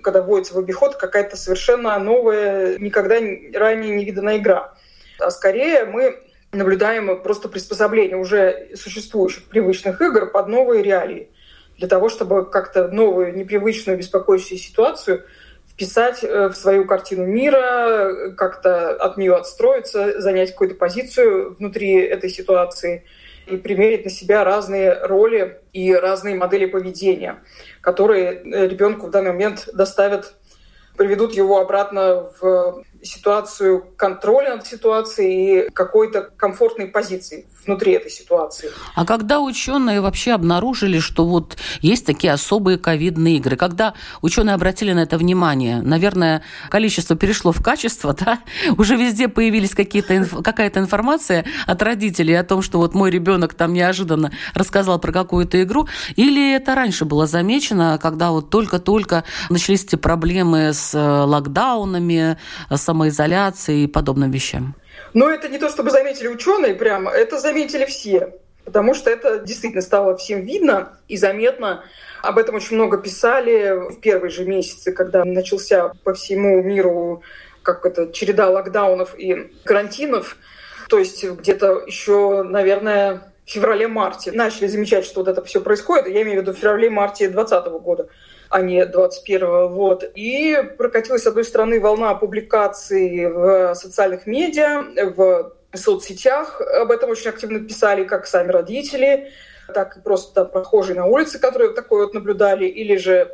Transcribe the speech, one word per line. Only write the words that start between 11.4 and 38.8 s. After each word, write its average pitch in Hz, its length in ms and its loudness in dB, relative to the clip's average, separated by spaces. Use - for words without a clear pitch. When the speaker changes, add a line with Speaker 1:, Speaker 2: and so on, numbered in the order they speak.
Speaker 1:
Для 180 120 -6
того, 190 180 4
чтобы 190 420 0
как-то 185 380 0
новую, 185 480 2
непривычную, 196 600 -2
беспокоящую 185 600 0
ситуацию - 680 -2
вписать, 233 540 -2
э, 202 240 0
в 190 80 -4
свою 196 300 2
картину 190 400 -2
мира, 233 1120 0
как-то 180 540 0
от 185 260 -4
неё 190 180 4
отстроиться, 208 840 0
занять 185 300 0
какую-то 185 240 -6
позицию 196 800 0
внутри 202 400 -2
этой 185 340 0
ситуации 180 760 -2
и 190 120 -6
примерить 202 480 0
на 190 40 -6
себя 196 360 2
разные 190 600 0
роли 196 540 2
и 185 200 2
разные 190 420 0
модели 185 300 0
поведения, 185 800 -2
которые, 185 600 2
э, 190 280 0
ребёнку 202 380 0
в 170 40 -8
данный 190 220 0
момент 202 400 -4
доставят, 196 600 0
приведут 202 380 2
его 196 260 4
обратно 190 800 0
в 180 460 0
ситуацию 202 800 0
контроля 220 580 0
над 214 100 -14
ситуацией 196 1040 0
и - 20 -8
какой-то 220 680 0
комфортной 208 500 0
позиции 185 580 -8
внутри 196 280 2
этой - 160 0
ситуации. - 600 -4